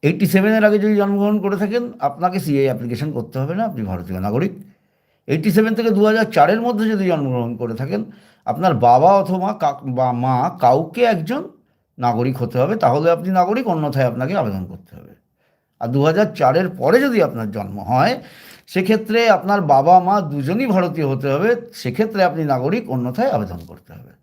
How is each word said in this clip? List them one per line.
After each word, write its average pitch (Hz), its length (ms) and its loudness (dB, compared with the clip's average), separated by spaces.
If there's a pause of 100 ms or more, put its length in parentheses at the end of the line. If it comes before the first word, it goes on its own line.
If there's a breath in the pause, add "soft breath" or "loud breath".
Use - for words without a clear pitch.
এইটটি 175 240 0
সেভেনের 208 380 4
আগে 208 140 6
যদি 208 180 2
জন্মগ্রহণ 202 440 2
করে 196 160 -2
থাকেন, 226 440 -4
আপনাকে 180 400 -2
সিএ 139 240 0
অ্যাপ্লিকেশন 127 480 -4
করতে 120 260 -8
হবে 143 160 -4
না, 214 100 -2
আপনি 156 180 -6
ভারতীয় 92 380 -6
নাগরিক। 113 320 -2 (760 soft breath)
এইটটি 160 240 -2
সেভেন 220 240 2
থেকে 226 160 0
দু 202 140 4
হাজার 214 200 4
চারের 202 360 2
মধ্যে 220 300 -2
যদি 196 160 -2
জন্মগ্রহণ 127 500 -2
করে 113 180 -6
থাকেন, 170 300 -6 (400 loud breath)
আপনার 165 300 0
বাবা 123 380 6
অথবা 190 420 0
কাক-, 139 400 -4
বা 127 180 0
মা, 127 480 -2
কাউকে 160 440 2
একজন 226 460 -2 (480)
নাগরিক 120 380 0
হতে 120 220 -4
হবে, 165 180 0
তাহলে 156 340 2
আপনি 170 200 -2
নাগরিক, 190 380 0
অন্যথায় 143 380 0
আপনাকে 127 300 -4
আবেদন 98 300 -4
করতে - 300 -18
হবে। - 180 -20 (680)
আর 120 80 -4
দু 139 160 2
হাজার 175 300 2
চারের 151 340 2
পরে 170 320 2
যদি 247 220 2
আপনার 113 280 -4
জন্ম 98 300 -8
হয়, 147 420 0 (440 loud breath)
সেক্ষেত্রে 220 640 0
আপনার 202 300 2
বাবা 151 400 6
মা 190 200 0
দুজনই 156 460 -2
ভারতীয় 180 420 0
হতে 135 200 -2
হবে, 185 280 2 (160)
সেক্ষেত্রে 208 520 -2
আপনি 165 200 0
নাগরিক, 143 460 -2
অন্যথায় 131 400 -2
আবেদন 92 360 -4
করতে - 260 -20
হবে। - 200 -20 (100)